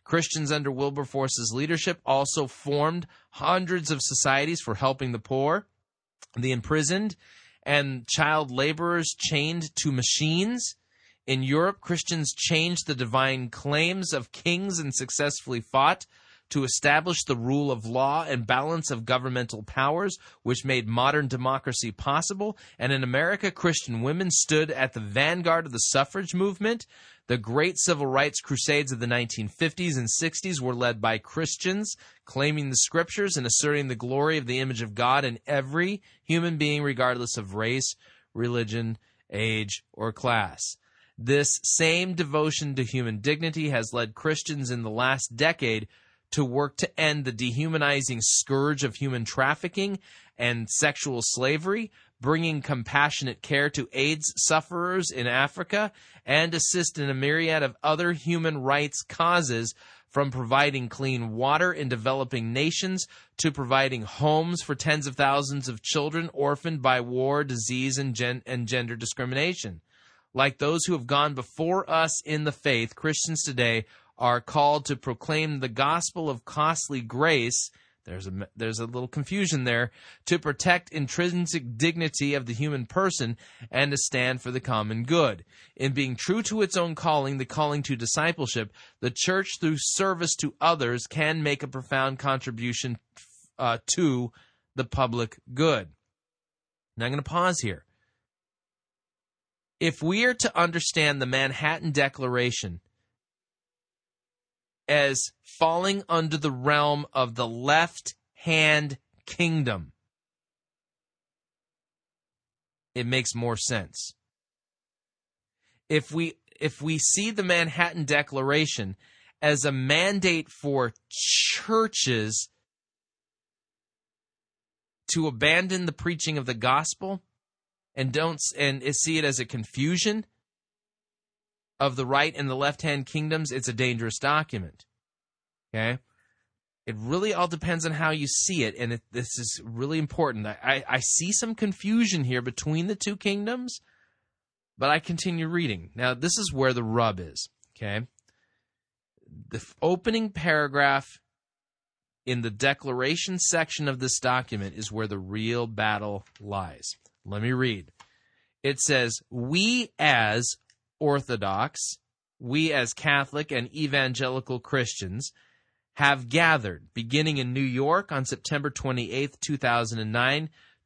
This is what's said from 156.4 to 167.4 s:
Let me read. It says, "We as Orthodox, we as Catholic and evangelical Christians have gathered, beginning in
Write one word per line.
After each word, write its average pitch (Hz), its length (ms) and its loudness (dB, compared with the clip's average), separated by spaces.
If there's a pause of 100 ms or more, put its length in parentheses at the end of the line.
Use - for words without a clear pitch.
Let 101 180 -6
me 117 100 0
read. 120 400 -2 (720)
It 139 160 -2
says, 123 400 2 (100)
"We 185 680 0
as 120 560 4 (440)
Orthodox, 123 1000 0 (420)
we 147 340 0
as 123 200 0
Catholic 143 580 0
and 123 240 -4
evangelical 131 840 -2
Christians 117 720 -4 (640)
have 139 340 4
gathered, 120 640 2
beginning 143 440 0
in 123 140 -2